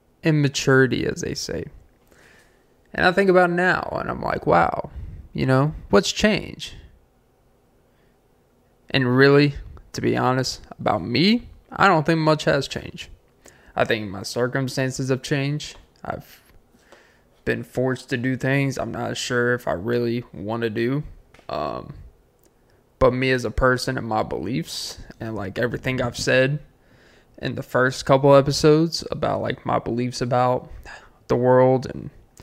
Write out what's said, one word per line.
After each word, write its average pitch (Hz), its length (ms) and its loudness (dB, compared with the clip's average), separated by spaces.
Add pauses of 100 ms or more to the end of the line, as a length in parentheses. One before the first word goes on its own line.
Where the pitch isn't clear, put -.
(240)
immaturity, 139 840 2
as - 140 -4
they - 140 -6
say. - 320 -8 (1300)
And - 140 0
I 185 60 4
think 196 180 2
about 180 200 4
now, 175 480 0
and - 120 -6
I'm - 100 -8
like, - 260 -4
"Wow, - 440 2 (420)
you 143 140 -2
know, 135 280 2 (160)
what's 196 220 4
changed?" - 640 -2 (2250)
And 127 260 2
really, 143 380 6 (380)
to - 80 -8
be 117 160 0
honest, 127 440 0 (180)
about 95 240 -2
me, 165 460 2 (240)
I - 140 4
don't 160 180 4
think 165 140 2
much 156 260 2
has 147 240 0
changed. - 400 -12 (680)
I 120 80 2
think 110 240 -2
my 98 140 -8
circumstances 131 840 -4
have 131 140 -2
changed. 143 540 -4 (280)
I've - 380 -12 (1000)
been 120 200 -4
forced 127 460 -4
to 135 60 -2
do 127 200 -2
things 135 420 -2
I'm 113 140 -6
not 117 240 -6
sure 120 380 0
if 120 120 -6
I - 60 0
really 120 600 -2
wanna 113 380 -4
do. 120 320 -2 (460)
Um, 69 460 -8 (1040)
but 127 120 4
me 131 200 0
as 123 120 0
a 107 60 -4
person 127 480 0
and 113 80 -6
my 110 160 -2
beliefs 101 760 -8 (200)
and, 113 160 -10
like, 98 240 -8
everything 123 420 -4
I've 120 160 -6
said 135 440 2 (800)
in 127 140 -4
the - 80 -8
first 131 420 0
couple 139 280 6
episodes 151 760 4
about, 104 320 -2
like, - 240 -6
my 123 140 0
beliefs 123 400 -4
about 123 500 0 (560)
the 123 100 2
world 127 560 4
and - 180 -12 (320)